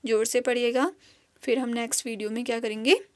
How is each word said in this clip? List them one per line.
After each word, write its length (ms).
ज़ोर 220
से 140
पढ़िएगा, 500
फिर 160
हम 100
नेक्स्ट 380
वीडियो 240
में 140
क्या 160
करेंगे 400